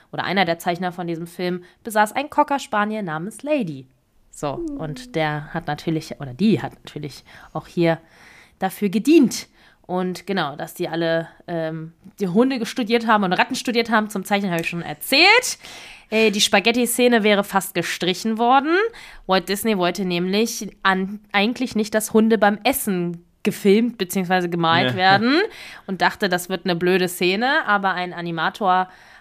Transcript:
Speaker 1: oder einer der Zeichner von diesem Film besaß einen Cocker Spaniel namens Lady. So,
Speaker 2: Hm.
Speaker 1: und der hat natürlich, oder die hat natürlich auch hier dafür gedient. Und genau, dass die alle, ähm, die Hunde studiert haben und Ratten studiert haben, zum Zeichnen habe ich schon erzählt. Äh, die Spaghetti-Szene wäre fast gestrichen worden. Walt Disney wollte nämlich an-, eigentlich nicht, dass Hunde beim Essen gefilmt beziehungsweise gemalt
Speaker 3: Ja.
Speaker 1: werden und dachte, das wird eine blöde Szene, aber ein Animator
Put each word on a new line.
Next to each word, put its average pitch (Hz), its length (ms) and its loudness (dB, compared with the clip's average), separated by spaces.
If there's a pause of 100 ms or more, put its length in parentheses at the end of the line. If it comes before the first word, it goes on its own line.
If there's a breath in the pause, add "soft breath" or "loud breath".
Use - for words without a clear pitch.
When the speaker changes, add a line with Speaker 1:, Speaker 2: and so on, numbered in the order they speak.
(120)
Speaker 1:
oder - 120 -6
einer 190 220 0
der 170 140 0
Zeichner 180 320 -4
von 175 160 -10
diesem 170 200 -6
Film 180 360 -6 (200 loud breath)
besaß 214 300 0
einen 285 180 -4
Cocker 285 280 0
Spaniel 214 440 -4
namens 170 400 -8
Lady. 185 420 -4 (460)
So, 151 260 -6
Speaker 2:
Hm. 311 200 -6
Speaker 1:
und - 380 -10
der 151 380 -4
hat 165 140 -8
natürlich, 156 520 -6
oder 135 140 -12
die 175 280 2
hat 135 120 -8
natürlich - 500 -14 (300 loud breath)
auch 160 140 -10
hier 165 320 2 (580 loud breath)
dafür 190 320 -4
gedient. 226 580 4 (380 soft breath)
Und 185 420 -4
genau, 165 280 -2
dass 160 200 -10
die 175 120 -4
alle, 165 400 -2 (200)
ähm, 160 460 -6 (260)
die 196 80 -2
Hunde 233 380 2
studiert 226 420 -2
haben 214 160 4
und 180 100 0
Ratten 196 220 0
studiert 226 340 -2
haben, 214 200 0
zum 190 140 -6
Zeichnen 202 280 -2
habe 165 100 0
ich 165 80 -6
schon 170 140 -6
erzählt. 359 760 2 (540 loud breath)
Äh, 220 200 4
die 202 100 -4
Spaghetti-Szene 233 840 4
wäre 202 200 4
fast - 320 -2
gestrichen 185 600 -2
worden. 262 380 4 (520 loud breath)
Walt 185 220 2
Disney 208 280 0
wollte 180 280 0
nämlich 190 760 -2
an-, 190 360 0 (120)
eigentlich 233 440 0
nicht, 214 200 -2
dass 214 180 -2
Hunde 220 240 4
beim 208 260 2
Essen 180 640 -2 (160)
gefilmt 220 560 2
beziehungsweise 185 520 0
gemalt 170 420 2
Speaker 3:
Ja. 123 60 -4
Speaker 1:
werden 202 440 4 (460 loud breath)
und 185 140 -8
dachte, 180 280 2
das 175 200 -2
wird 190 160 -4
eine 180 100 0
blöde 180 320 2
Szene, 220 580 0
aber 196 280 2
ein 180 200 -6
Animator 175 760 0 (320 loud breath)